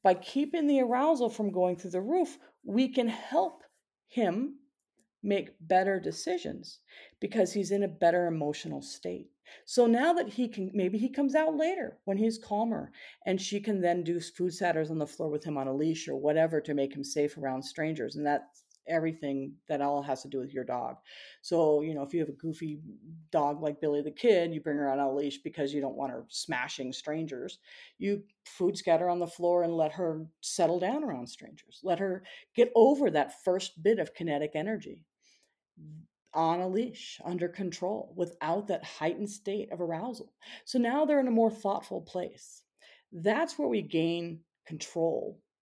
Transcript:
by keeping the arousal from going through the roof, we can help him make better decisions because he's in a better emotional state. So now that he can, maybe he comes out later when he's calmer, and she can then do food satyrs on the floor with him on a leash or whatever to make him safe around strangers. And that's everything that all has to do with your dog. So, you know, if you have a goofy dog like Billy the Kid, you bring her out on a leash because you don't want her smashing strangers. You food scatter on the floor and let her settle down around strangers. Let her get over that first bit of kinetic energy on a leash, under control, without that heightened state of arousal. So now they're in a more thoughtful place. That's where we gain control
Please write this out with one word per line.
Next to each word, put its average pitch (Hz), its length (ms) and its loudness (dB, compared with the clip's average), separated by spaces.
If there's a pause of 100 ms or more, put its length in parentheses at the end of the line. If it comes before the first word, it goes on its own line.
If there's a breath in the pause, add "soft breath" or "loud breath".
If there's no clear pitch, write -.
by 185 120 6
keeping 294 520 0
the 277 140 6
arousal 247 500 2
from 208 220 -2
going 180 240 2
through 175 160 -10
the 185 80 -2
roof, 311 360 0 (280 soft breath)
we 240 240 2
can 254 180 0
help 311 560 -2 (460)
him 233 500 0 (640)
make 202 280 0 (100)
better 190 400 4
decisions - 800 -6 (400 loud breath)
because 190 320 2
he's 190 180 -2
in 202 140 2
a 190 40 0
better 170 380 4
emotional 151 560 -4
state. - 460 -10 (380 loud breath)
So 240 200 4
now 254 280 6
that 262 160 0
he 240 180 -2
can, 190 240 -6
maybe 190 260 0
he 247 120 0
comes 277 240 0
out 311 220 2
later 339 480 -2
when 196 120 0
he's 220 220 2
calmer, 220 520 -2 (360 loud breath)
and 190 140 0
she 202 200 -4
can 202 200 -2
then 175 220 2
do 170 160 -2
food 175 360 -4
satyrs 160 360 0
on 160 80 -2
the 147 80 0
floor 160 220 -6
with 151 160 -4
him 151 140 -4
on 135 80 -2
a 131 80 -2
leash 156 340 0
or 135 80 -2
whatever 151 460 4
to 151 120 -4
make 139 200 0
him 139 100 -8
safe 147 320 0
around 135 260 -4
strangers. 156 540 -4
And 147 80 -4
that's - 400 -2 (240)
everything 156 640 -2 (160)
that 143 140 -2
all 143 200 0
has 139 200 -4
to 143 60 -16
do 139 100 -6
with 139 160 -6
your 127 100 -4
dog. 123 320 -4 (460 loud breath)
So, 156 400 4
you 156 120 -2
know, 139 80 -4
if 139 120 -6
you 170 60 2
have 151 100 -2
a - 20 -10
goofy 156 480 -8 (500)
dog 147 300 2
like 147 200 -4
Billy 147 200 0
the 147 100 -6
Kid, 170 440 4
you 151 60 -6
bring 147 180 -2
her 143 100 0
out 135 100 2
on 139 80 2
a 135 80 0
leash 143 280 -4
because 143 320 -4
you 147 60 0
don't 135 160 -4
want 135 160 -4
her 123 160 -10
smashing 127 640 -6
strangers. 151 640 -8 (400 loud breath)
You 202 240 -2 (240)
food 180 300 0
scatter 175 320 4
on 175 100 0
the 175 80 -2
floor 175 380 2
and 170 120 0
let 156 160 2
her 160 320 -2 (160)
settle 175 400 2
down 254 240 0
around 127 240 -6
strangers. - 540 -20
Let 175 160 0
her 190 260 -2 (300 loud breath)
get 233 200 4
over 269 360 8
that 151 340 0
first 185 380 0
bit 214 160 4
of 156 160 -4
kinetic 151 400 -2
energy 196 500 -6 (1300 soft breath)
on 165 260 2
a 185 80 -2
leash, 220 580 -4
under 175 200 -2
control, 180 720 -6
without 175 500 -2
that 185 160 -2
heightened 175 460 -4
state 202 420 -8
of 175 120 -6
arousal. 175 500 -6 (320 loud breath)
So - 140 -2
now 247 260 2
they're 285 160 6
in 254 80 2
a 233 40 2
more 226 180 6
thoughtful 202 500 -4
place. - 600 -10 (500 soft breath)
That's 214 460 0
where 285 100 0
we 220 140 0
gain 165 580 -2 (260)
control - 720 -4 (220)